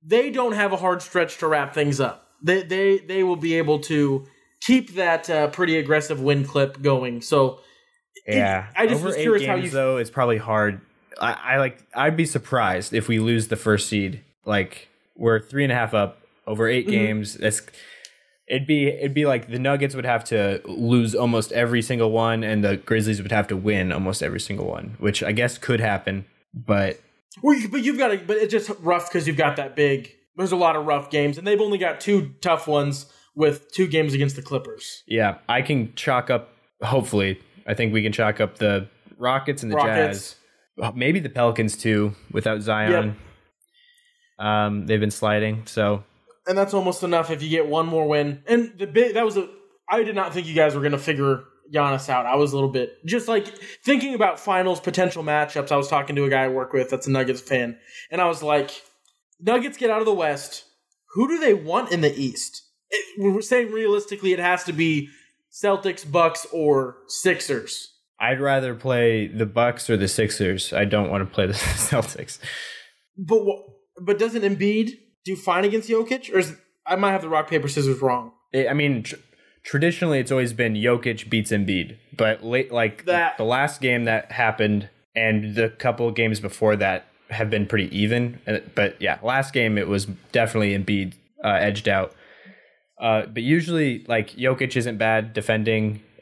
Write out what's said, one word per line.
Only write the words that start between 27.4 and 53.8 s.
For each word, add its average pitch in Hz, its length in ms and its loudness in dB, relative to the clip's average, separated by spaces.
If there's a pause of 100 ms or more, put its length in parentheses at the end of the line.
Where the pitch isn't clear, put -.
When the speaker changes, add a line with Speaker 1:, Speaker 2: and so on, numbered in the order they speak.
Speaker 1:
Well, 285 140 6
you, 220 120 -4
but 254 140 -2
you've 254 160 0
got 262 100 2
to, 202 100 0
but 185 180 -2
it's 214 160 0
just 214 180 -2 (100)
rough 175 300 0
'cause 160 160 -2
you've 151 120 -2
got 143 180 2
that 135 200 -6
big, 139 360 2 (240)
there's 180 160 -2
a 185 40 0
lot 165 200 4
of 151 80 -4
rough 143 260 -2
games, 147 280 0
and 180 80 -8
they've 208 140 2
only 208 180 0
got 170 220 -2
two 190 420 2
tough 165 240 0
ones 143 400 0 (300)
with 151 360 0
two 190 140 2
games 156 280 0
against 139 220 0
the 135 60 -12
Clippers. - 640 -10
Speaker 2:
Yeah, 104 320 2 (100)
I 123 140 2
can 127 320 -2
chalk 127 340 0
up, 123 220 0 (320)
hopefully, 104 580 0 (260)
I 113 80 -2
think 110 200 0
we 110 80 2
can 107 100 0
chalk 107 280 0
up - 180 -2
the 101 300 0 (280)
Rockets 135 460 -2
and 110 100 -4
the 151 40 0
Speaker 1:
Rockets. 110 600 0 (400)
Speaker 2:
Jazz. - 120 -6
Uh, 101 60 -6
maybe 135 260 2
the 139 100 -8
Pelicans, 113 460 0
too, 104 380 2 (180)
without 110 280 -2
Zion. 107 560 0 (1200)
Speaker 1:
Yep. 104 60 -2
Speaker 2:
Um, 104 400 0
they've 107 140 2
been 107 100 0
sliding, 107 560 0
so. 104 380 -2 (420)
Speaker 1:
And 185 120 0
that's 196 160 0
almost 185 280 0
enough 165 280 0
if 147 120 -4
you 156 60 -6
get 160 200 2
one 160 180 0
more 160 200 0
win. 147 420 0
And 233 300 2
the 196 80 -6
big, 220 280 2
that 233 100 2
was 202 120 0
a, 185 120 -2 (400)
I 220 140 2
did 214 120 -2
not 180 200 -2
think 175 120 -4
you 160 80 -8
guys 151 200 4
were 139 80 -2
gonna 147 160 0
figure 139 460 0 (280)
Giannis 139 360 0
out. 127 180 0
I 127 80 0
was 143 180 2
a 139 40 -2
little 135 140 2
bit, 127 240 -4 (120)
just, 220 220 -2
like, 208 180 0 (380)